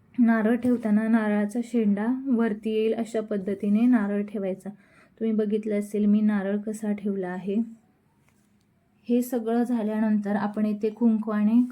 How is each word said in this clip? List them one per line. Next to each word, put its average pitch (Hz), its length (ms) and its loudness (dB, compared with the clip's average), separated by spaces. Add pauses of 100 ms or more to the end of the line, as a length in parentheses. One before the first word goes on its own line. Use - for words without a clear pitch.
(180)
नारळ 226 380 4
ठेवताना 226 520 0
नारळाचा 214 560 0
शेंडा 208 420 0 (200)
वरती 220 440 -2
येईल 220 240 0
अशा 220 260 -4
पद्धतीने 208 600 0
नारळ 208 420 2
ठेवायचा. 196 480 -6 (500)
तुम्ही 226 120 -2
बघितलं 214 460 -2
असेल 208 280 -2
मी 208 140 4
नारळ 202 360 0
कसा 214 360 -4
ठेवला 196 360 -4
आहे. 196 560 -4 (1200)
हे 240 140 2
सगळं 240 400 -2
झाल्यानंतर 214 720 0
आपण 208 300 -2
इथे 214 240 -2
कुंकवाने 220 800 2